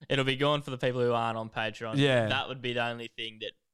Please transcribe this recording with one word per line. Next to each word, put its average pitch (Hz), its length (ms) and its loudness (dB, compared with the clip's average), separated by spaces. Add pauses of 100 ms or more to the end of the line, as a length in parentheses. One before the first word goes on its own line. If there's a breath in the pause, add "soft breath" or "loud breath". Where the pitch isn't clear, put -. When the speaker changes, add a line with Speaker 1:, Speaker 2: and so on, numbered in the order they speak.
Speaker 1:
It'll 135 160 2
be 131 140 0
gone 143 240 2
for 143 100 -8
the 127 60 -4
people 127 240 0
who 120 100 4
aren't 117 260 0
on 113 120 -6
Patreon. 113 480 -4
Speaker 2:
Yeah. 131 320 4
Speaker 1:
That 131 180 0
would 131 140 -10
be 123 100 -4
the 120 140 0
only 117 320 -6
thing 110 240 -10
that 117 100 -8 (220)